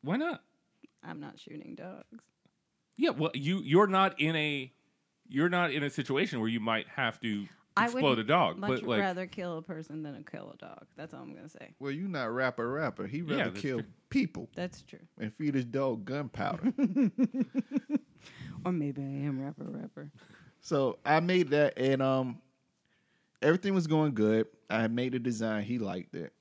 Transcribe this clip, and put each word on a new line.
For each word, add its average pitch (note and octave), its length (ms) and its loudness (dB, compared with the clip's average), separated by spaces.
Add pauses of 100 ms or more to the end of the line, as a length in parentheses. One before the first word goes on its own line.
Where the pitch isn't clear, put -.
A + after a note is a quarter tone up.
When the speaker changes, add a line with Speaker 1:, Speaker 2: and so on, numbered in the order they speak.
Speaker 1:
Why D3+ 140 -2
not? D#4 280 -4 (600)
Speaker 2:
I'm E3 160 -12
not - 180 -14
shooting - 380 -16
dogs. - 480 -18 (720)
Speaker 1:
Yeah, D#4+ 140 2
well, D3+ 240 0
you, D3+ 260 -2
you're F3 280 6
not F#3+ 340 4
in D#3 160 2
a, D3 340 -2 (560)
you're D3+ 220 2
not F3 240 2
in D3 100 0
a C#3+ 60 0
situation C#3 500 -2
where A2 80 2
you A2+ 140 0
might A2 260 0
have A#2+ 340 -2
to G#2 240 -2 (300)
Speaker 2:
I A3 120 4
would A#3 80 -4
Speaker 1:
explode C#3 240 4
a A2 40 0
dog, A2+ 340 4
Speaker 2:
much G2 120 -4
Speaker 1:
but, B2+ 140 0
like A2+ 180 2
Speaker 2:
rather F#3 260 -2
kill F3 300 -8
a D#3+ 40 -10
person D#3+ 420 -10
than C#3+ 120 -12
a D3 80 -16
kill - 300 -14
a - 40 -20
dog. - 280 -18 (100)
That's D#3 180 -14
all C3+ 80 -16
I'm B2+ 140 -16
gonna D3+ 140 -18
say. - 300 -20
Speaker 3:
Well, C#3 120 -6
you E3 160 -4
not C3+ 260 -2
rapper B2 380 0
rapper. C3 360 -4
He A#2+ 100 -6
Speaker 1:
Yeah, - 180 -2
Speaker 3:
rather E3+ 160 0
Speaker 1:
that's G2 100 -10
Speaker 3:
kill C3 180 -2
Speaker 1:
true. A2+ 80 -6 (220)
Speaker 3:
people F3 460 -2
Speaker 2:
That's F3+ 280 -8
true. - 160 -20 (200)
Speaker 3:
and G#2+ 160 -6
feed D3 180 -2
his C3 120 2
dog A#2+ 400 -2
gunpowder. C#3+ 720 -2
Speaker 2:
<laughs> B3 340 2 (1500)
Or F3+ 60 0
maybe C#3+ 300 -2
I C#3 40 -6 (220)
am C3+ 140 -4
rapper C#3+ 240 -10
rapper. - 440 -12 (520)
Speaker 3:
So C#3 440 0
I D#3 140 6
made F3 300 4
that, D3 280 4
and, C3+ 240 4
um, C3 380 2 (1000)
everything F3+ 340 4
was F3 120 4
going D3+ 280 4
good. G#2+ 320 4 (220)
I A2 120 2
had A2+ 120 2
made B2+ 180 0
the B2+ 80 -2
design. A2 460 -2
He A#2+ 120 -4
liked F#2+ 380 -6
it E2+ 260 -8